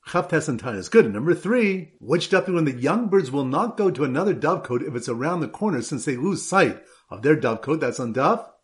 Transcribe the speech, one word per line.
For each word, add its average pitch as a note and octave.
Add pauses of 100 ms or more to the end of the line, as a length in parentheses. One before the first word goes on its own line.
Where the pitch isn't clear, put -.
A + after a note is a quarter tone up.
Chaf F3
Tes D#3+
and A#2+
Tainus. G#2
Good. F3+
Number C#3
three, F#3+
which D3+
daf F#3+
do F#3+
we F3
learn E3
the C#3
young E3
birds F3
will C#3
not D#3
go G3
to D3
another D3+
dovecote D3
if C3
it's A#2+
around C#3+
the B2+
corner F#3+
since A#2+
they C3+
lose C#3+
sight F3 (260)
of G#2
their D3+
dovecote? C3+
That's B2
on A#2
daf E3 (180)